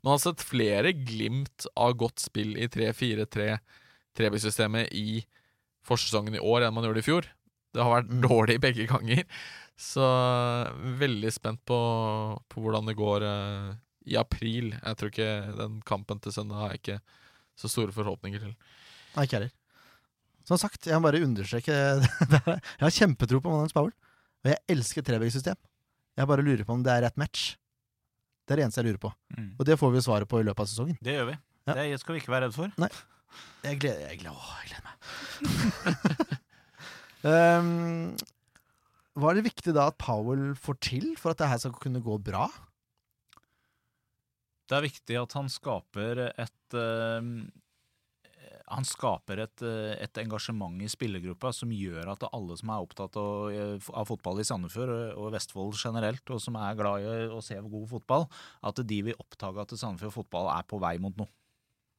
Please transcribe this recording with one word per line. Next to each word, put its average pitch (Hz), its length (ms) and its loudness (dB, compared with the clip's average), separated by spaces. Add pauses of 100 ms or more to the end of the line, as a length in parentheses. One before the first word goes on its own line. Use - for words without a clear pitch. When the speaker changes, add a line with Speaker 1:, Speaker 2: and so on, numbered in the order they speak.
Speaker 1:
man 139 140 4
har 139 80 0
sett 175 180 0
flere 120 520 2
glimt 117 760 -4 (100)
av 120 200 4
godt 117 260 -2
spill 107 340 -4
i 120 100 -2
tre 113 260 0
fire 107 360 0
tre, 107 300 -2 (560)
trebekksystemet 107 800 2
i 110 240 -4 (640)
forsesongen 110 540 0
i - 20 -2
år 117 240 6
enn 113 80 2
man 117 140 0
gjorde 110 160 2
i - 20 -2
fjor. 170 240 2 (460)
Det 120 60 2
har 120 120 6
vært 117 160 4
Speaker 2:
Mm. 123 120 2
Speaker 1:
dårlig 117 380 8
begge 123 280 2
ganger. 127 360 2 (540)
Så - 280 0 (920)
veldig 113 360 0
spent 110 320 -6
på, 123 120 2 (680)
på - 160 -10
hvordan 110 240 0
det 110 120 -2
går, 104 280 4
eh, 101 460 -4 (340)
i 113 140 0
april. 113 560 -2
Jeg - 240 -6
tror 104 120 -4
ikke, 110 180 0 (280)
den 107 280 -6
kampen 104 340 -2
til 110 160 -8
søndag 104 240 -6
har 101 140 -4
jeg 101 80 -10
ikke 101 180 -6 (580)
så 110 120 -8
store 104 240 0
forhåpninger 101 480 -6
til. 107 140 -10 (600)
Speaker 2:
Nei, 143 120 4
ikke 123 120 0
heller. 117 120 -4 (960)
Som 175 120 4
sagt, - 300 -4
jeg 160 100 6
må 160 80 6
bare 151 160 6
understreke 120 480 0 (340)
<laughs> 131 260 4
det 131 120 10
her. 170 160 2
Jeg - 240 -4
har 165 140 6
kjempetro 135 420 6
på 170 140 0
Magnus 156 220 2
Powell, 156 180 4 (500)
og 131 80 4
jeg - 160 2
elsker 143 380 0
trebekkssystem. 120 500 0 (600)
Jeg 135 120 2
bare 139 140 6
lurer 123 240 4
på 117 80 -2
om 123 80 0
det 127 80 4
er 123 160 6
rett - 100 0
match. - 360 -4 (960)
Det 135 60 2
er 147 60 4
det 143 80 4
eneste 113 160 -2
jeg 117 80 2
lurer 95 140 -2
på. 107 80 -4 (240)
Speaker 3:
Mm. 104 180 -8
Speaker 2:
Og 135 100 0
det 156 140 8
får 127 140 6
vi 127 100 6
svaret 104 240 2
på 113 140 2
i - 20 4
løpet 104 220 0
av - 20 -6
sesongen. 120 320 -4
Speaker 3:
Det 135 160 -4
gjør 123 160 0
vi. 151 60 -8 (320)
Speaker 2:
Ja. 147 100 0
Speaker 3:
Det 143 220 -2
skal 165 160 -6
vi - 20 -4
ikke 123 140 -4
være 127 160 2
redd 113 80 -6
for. 190 180 -4
Speaker 2:
Nei. 165 140 0 (760)
Jeg 139 160 -4
gleder, 90 320 -2
jeg 87 80 -12
gleder, 80 160 -12
åh, - 240 -14
jeg - 140 -14
gleder - 100 -14
meg. - 1600 -2
<laughs> - 0 - (840)
Ehm, 170 920 4 (1040)
hva 147 160 4
er 196 80 4
det 220 80 0
viktig - 280 -2
da 143 120 8
at 160 140 0
Powell 131 580 0
får 139 220 -6
til 135 240 -2 (100)
for 165 160 -2
at - 80 -4
det 151 80 2
her 120 140 2
skal - 180 -6
kunne 127 240 -4
gå 107 160 -2
bra? 101 300 -2 (2250)
Speaker 3:
Det 131 80 0
er 147 80 0
viktig 120 340 -6
at 120 180 -8
han 139 140 -6
skaper 113 720 -6
et, - 500 -10
ehm, 113 580 -4 (1400)
han 127 140 -4
skaper 104 560 -4
et, - 200 -12
eh, 110 300 -4 (100)
et - 160 -10
engasjement 107 600 -6
i 104 80 -8
spillergruppa 95 640 -6
som 117 180 -6
gjør 92 400 -6
at 98 160 -10
alle 90 300 -8
som 110 140 -8
er 104 120 -4
opptatt 98 360 -10
av, 104 320 -4
eh, 104 260 -6
f-, - 160 -14
av 107 140 -4
fotball 98 320 -4
i 107 80 -2
Sandefjord 110 420 -6
og, 117 140 -4 (160)
og 107 120 -6
Vestfold 101 460 -6
generelt, 113 520 -4
og 120 120 -6
som 120 160 -8
er 107 180 -4
glad 101 280 0
i 107 40 -6
å, 113 300 -6
å 107 60 -12
se 107 120 -12
god 107 340 -10
fotball, 131 380 2 (360)
at 104 200 -4
de 107 200 -2
vil 113 160 -6
oppdage 98 420 -10
at 107 160 -10
Sandefjord 101 380 -8
fotball 90 360 -4
er 85 120 -2
på 107 180 -8
vei 85 160 0
mot 95 180 -6
noe. 104 140 -8 (680)